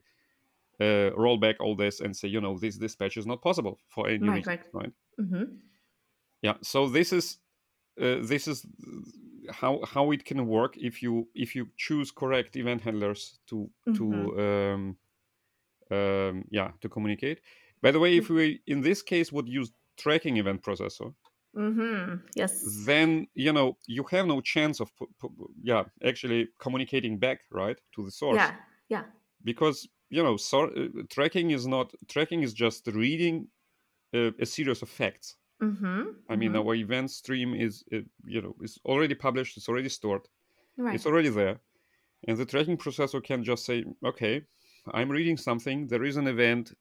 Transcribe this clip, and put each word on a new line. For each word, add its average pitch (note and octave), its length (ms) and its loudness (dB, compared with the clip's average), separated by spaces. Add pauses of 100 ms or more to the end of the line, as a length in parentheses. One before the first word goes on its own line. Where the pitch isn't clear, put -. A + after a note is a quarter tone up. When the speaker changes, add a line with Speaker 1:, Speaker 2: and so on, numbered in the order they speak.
(800)
Speaker 1:
uh, G#2 340 4
roll A#2 220 4
back G#2+ 240 4
all G#2+ 160 0
this G2+ 240 0
and G#2 160 -6
say, G2+ 120 -6
you G#2+ 120 -2
know, G2 180 -2
this G2+ 200 -4
dispatch G#2 400 -4
is G#2 80 -6
not B2 160 -6
possible E3 360 0 (100)
for G#2 200 -2
any G#2 180 2
Speaker 2:
Right, G2 120 4
Speaker 1:
reason, F3 120 -4
Speaker 2:
right. F3 220 -6
Speaker 1:
right? - 200 -8 (280)
Speaker 2:
Mm-hmm. F#3 240 -2 (960)
Speaker 1:
Yeah. G#2+ 220 2
So C#3 260 2
this D#3+ 240 2
is, - 260 0 (640)
uh, B2 220 2
this C#3 260 -2
is C#3 160 -6 (840)
how, C3+ 340 0
how C#3+ 260 2
it C#3+ 140 0
can C3 220 -2
work A2+ 320 2
if A#2+ 240 -6
you, A#2 320 0
if A#2+ 200 -4
you B2 220 -6
choose D3 340 -2
correct C3 460 -2
event A#2+ 240 -2
handlers G#2 580 -4 (100)
to, G#2+ 200 -6 (260)
to, G3+ 80 0
Speaker 2:
Mm-hmm. G#2 380 0 (340)
Speaker 1:
um, G2 220 -6 (960)
um, G2 600 0
yeah, G2 200 0 (100)
to A2 80 -8
communicate. A2 520 -2 (420)
By C3+ 80 8
the D#3 100 6
way, F3 160 8
if E3 140 4
Speaker 2:
Yeah. D#3+ 60 4
Speaker 1:
we, D#3 300 2
in C#3 140 0
this E3+ 220 2
case, E3+ 280 0
would C#3 180 -4
use B2 220 -4 (260)
tracking D3+ 400 2
event G2 260 0
processor, G2+ 500 -6 (440)
Speaker 2:
Mm-hmm. G#3+ 720 -4 (100)
Yes. G#2 500 -4
Speaker 1:
then, D#3+ 480 4
you D3 180 2
know, C3+ 340 4
you B2+ 240 -4
have F#3 160 2
no C#3+ 140 2
chance D3+ 380 0
of - 180 -6
pu-, - 220 -12
pu-, - 320 -14 (120)
yeah, A2 220 2 (200)
actually A#2 540 0
communicating B2+ 600 -2
back, B2+ 220 0 (100)
right, G2 260 -2 (200)
to G#2+ 80 -6
the F#2+ 60 -10
source. C3 260 0
Speaker 2:
Yeah, E3 180 4 (340)
yeah. G3+ 160 -2 (380)
Speaker 1:
Because, C3 460 0 (220)
you D#3+ 120 2
know, A#2+ 140 4
so, C#3 300 2
uh, - 440 -4
tracking E3 400 2
is B2+ 160 0
not, B2+ 280 0 (120)
tracking D#3 360 0
is A#2+ 100 0
just A2+ 340 0
reading, D#3 600 0 (640)
uh, A#2 240 2
a B2 80 -2
series C3+ 360 -2
of A2+ 60 -12
facts. - 480 -6 (240)
Speaker 2:
Mm-hmm, G3+ 420 -2 (260)
Speaker 1:
I A2+ 80 -2
mean, G#2+ 160 2
Speaker 2:
mm-hmm. G#2+ 160 0
Speaker 1:
our A2+ 60 2
event B2+ 360 -2
stream B2 440 -4
is, G#2+ 280 -2 (100)
uh, A2 60 -2 (260)
you A2 160 -4
know, F#2+ 220 -6
is A2 220 -12
already C#3 300 2
published, C3 420 -2
it's - 120 -10
already B2+ 200 -2
stored, G2 400 -4 (480)
Speaker 2:
Right. A#3+ 180 -2
Speaker 1:
it's - 120 -4
already D3+ 240 4
there. G#2 300 2 (680)
And A2+ 100 0
the B2 80 -2
tracking D#3 300 0
processor C#3 460 -4
can B2+ 200 -4
just A#2+ 220 -2
say, A#2+ 200 -2 (200)
"Okay, B2 380 -2 (500)
I'm B2+ 180 0
reading D#3+ 260 0
something. C3+ 520 -2
There A#2 160 0
is C#3 120 -2
an C#3+ 120 0
event A#2+ 520 2